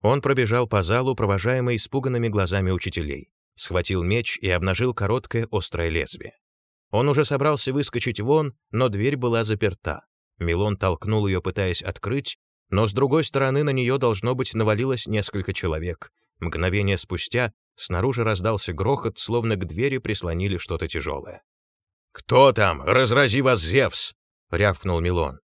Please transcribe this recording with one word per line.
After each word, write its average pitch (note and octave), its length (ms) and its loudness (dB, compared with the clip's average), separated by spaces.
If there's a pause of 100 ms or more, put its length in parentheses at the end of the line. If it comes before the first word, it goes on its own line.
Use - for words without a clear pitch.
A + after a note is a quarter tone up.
Он C3 200 4
пробежал B2 460 2
по G2+ 160 2
залу, B2 320 0
провожаемый A#2 600 0
испуганными B2 520 -2
глазами F#2+ 420 0
учителей. D#2+ 600 -4 (240)
Схватил F2+ 480 -2
меч G#2+ 360 -2
и F#2+ 100 -4
обнажил F#2 440 2
короткое A2+ 580 -2
острое E2+ 380 -2
лезвие. - 440 -6 (580)
Он B2+ 180 2
уже C#3+ 160 4
собрался C#3+ 480 0
выскочить B2+ 460 -2
вон, C#3+ 340 0 (180)
но A#2+ 180 2
дверь A2+ 280 0
была A#2 260 0
заперта. G2+ 600 -2 (320)
Милон F2+ 400 0
толкнул G#2 480 0
её, F#2 160 0
пытаясь F#2 400 -2
открыть, A2 560 -6 (320)
но G#2+ 180 2
с G2 60 -4
другой C3+ 300 2
стороны C3+ 400 0
на D3 60 0
неё, C3 280 0
должно A#2+ 380 0
быть, B2+ 180 -4
навалилось A2+ 540 0
несколько G2+ 460 -4
человек. E2 580 -4 (280)
Мгновение F#2 580 0
спустя A2+ 560 -4 (220)
снаружи A2+ 480 -2
раздался G#2 500 0
грохот, A2 460 -2
словно A2+ 360 0
к F#2 100 -4
двери A#2+ 340 -2
прислонили F#2 580 -2
что-то E2 300 -6
тяжёлое. C#2+ 560 -8 (680)
«Кто C3 400 6
там? F#2 300 2
Разрази A#2+ 600 4
вас, B2+ 200 4
Зевс!» G2 520 0 (380)
рявкнул F2+ 480 2
Милон. E2 480 0